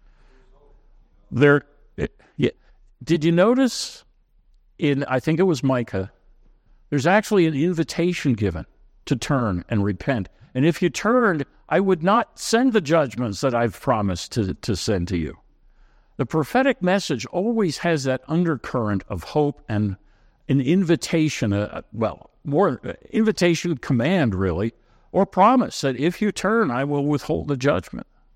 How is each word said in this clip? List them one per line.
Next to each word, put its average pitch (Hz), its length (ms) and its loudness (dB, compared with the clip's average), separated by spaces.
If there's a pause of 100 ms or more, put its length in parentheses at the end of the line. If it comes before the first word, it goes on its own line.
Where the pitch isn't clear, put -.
(1300)
There, 143 360 4 (320)
eh, - 100 -2 (300)
yeah. - 140 2 (520)
Did 151 220 0
you 170 80 4
notice 233 720 2 (720)
in, 143 320 0
I 127 100 0
think 156 200 0
it 185 40 2
was 165 180 0
Micah, 120 480 -2 (800)
there's 139 160 -2
actually 190 420 4
an 160 60 -2
invitation 165 800 0
given 98 340 -2 (420)
to 135 100 0
turn 113 500 -2
and 104 160 0
repent. 101 460 -4 (260)
"And 131 100 2
if 165 160 0
you 180 80 2
turned, 208 560 0 (220)
I 170 140 2
would 190 200 2
not 202 380 0
send 247 320 2
the 220 80 2
judgments 131 600 0
that 131 120 2
I've 117 260 0
promised 101 540 -2
to, 101 200 0
to - 240 -4
send 92 320 -2
to 95 80 -2
you." 78 200 -6 (800)
The 139 100 -4
prophetic 240 560 0
message 180 440 0
always 208 540 -2
has 160 260 0
that 131 240 -2
undercurrent 135 800 -2
of 90 140 -8
hope 147 440 -2
and 104 300 -2 (500)
an 139 140 2
invitation, 156 920 0
a, 101 120 0
a, 82 280 -10
well, 110 380 -4 (160)
more, 147 400 0
uh, - 80 -8 (180)
invitation, 175 680 0
command, 143 560 0
really, 95 400 -2 (380)
or 190 140 2
promise 214 560 2
that 135 160 -2
if 156 240 -2
you 214 100 0
turn, 208 400 0
I 131 140 -2
will 143 200 -2
withhold 151 440 -2
the 143 80 -2
judgment. 139 500 -2 (280)